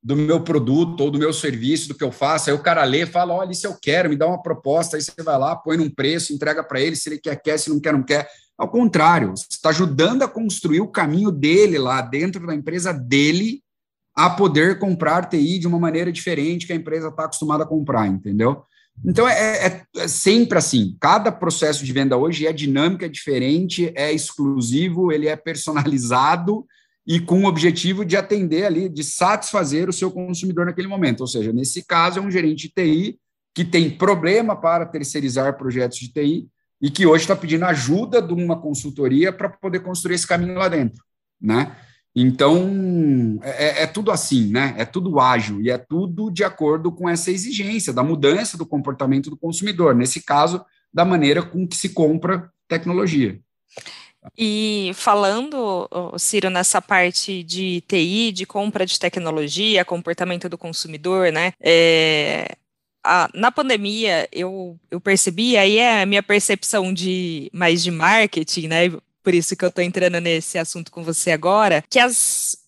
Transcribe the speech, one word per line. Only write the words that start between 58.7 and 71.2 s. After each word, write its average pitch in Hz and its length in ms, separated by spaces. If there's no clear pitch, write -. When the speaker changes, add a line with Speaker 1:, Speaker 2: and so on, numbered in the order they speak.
Speaker 2:
de - 120
tecnologia, 175 840
comportamento 175 640
do 170 100
consumidor, 170 720
né? 170 300
É, 160 960
a, 175 300
na 226 180
pandemia, 214 800
eu, 180 440
eu 180 120
percebi, 196 540
aí 202 200
é 226 260
a 190 40
minha 202 160
percepção 202 720
de, 175 580
mais 170 300
de 180 80
marketing, 170 800
né? 170 220
Por 185 120
isso 170 220
que - 80
eu 180 80
tô - 80
entrando 180 400
nesse 165 360
assunto 165 340
com 170 120
você 165 300